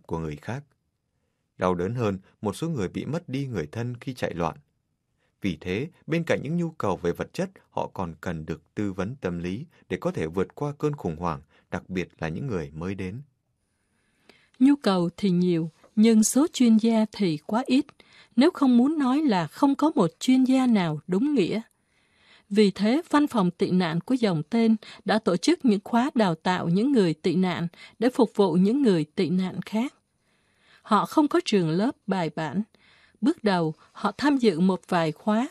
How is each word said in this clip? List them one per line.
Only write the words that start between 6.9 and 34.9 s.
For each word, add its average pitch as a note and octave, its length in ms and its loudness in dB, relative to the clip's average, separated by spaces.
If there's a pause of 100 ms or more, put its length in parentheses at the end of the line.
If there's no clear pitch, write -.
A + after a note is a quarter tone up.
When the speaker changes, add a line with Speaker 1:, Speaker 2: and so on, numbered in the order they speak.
Speaker 1:
về E2+ 160 -4
vật - 220 -8
chất, F#3+ 160 -6 (200)
họ - 240 -8
còn E2 280 -8
cần E2 240 -8
được - 300 -12
tư G#2 180 -6
vấn G2 280 -6
tâm F2 180 -6
lý F#2 260 -8 (240)
để F2+ 80 -4
có F3+ 140 -6
thể F2 160 -6
vượt F2+ 280 -4
qua D3 220 -6
cơn D3 180 -4
khủng F2 200 -8
hoảng, D#2+ 260 -6 (300)
đặc - 180 -8
biệt F#2 200 -4 (100)
là E2 80 -6
những G2 200 -6
người E2 280 -6
mới F#2+ 200 -8
đến. G#2 260 -10 (1400)
Speaker 2:
Nhu C#4+ 160 6
cầu F#3+ 420 0
thì G3+ 120 0
nhiều, F3 420 0 (240)
nhưng A3 280 6
số C#4 300 2
chuyên A#3 240 4
gia A3 340 2
thì E3+ 260 -2
quá A3+ 280 -4
ít, C4 200 2 (500)
nếu D4 160 4
không B3+ 260 4
muốn C#4+ 200 4
nói C4+ 240 2
là G3+ 260 0
không C#4 280 0
có D4+ 200 2
một F#3 240 2
chuyên C4 240 4
gia C4 240 2
nào E3+ 400 2
đúng A3+ 260 0
nghĩa. G#3 280 0 (880)
Vì G3+ 220 4
thế, A3+ 380 0
Văn D4 180 2
phòng F#3 240 0
tị - 200 -2
nạn E3+ 300 0
của - 140 -2
dòng F#3 280 0
tên A3+ 320 2 (300)
đã G3+ 140 2
tổ F3+ 180 0
chức - 280 0
những G#3 180 4
khóa A#3+ 320 0
đào G3 200 2
tạo F3+ 340 -2
những G#3 220 2
người F#3+ 220 4
tị D#3+ 220 -2
nạn F3 320 0 (320)
để A#3 100 2
phục - 260 0
vụ G3 180 2
những G3+ 280 2
người F3+ 240 2 (100)
tị F3 140 -2
nạn F#3 320 -4
khác. A3+ 320 -4 (880)
Họ G3 240 2
không D4 220 2
có E4+ 180 2
trường F3+ 240 2
lớp G3 220 0 (160)
bài F#3 280 -2
bản. D#3+ 280 -4 (580)
Bước C4+ 220 0
đầu, E3+ 300 0 (180)
họ - 260 -4
tham C#4+ 200 2
dự G#3 220 2
một F#3 280 2
vài E3 240 0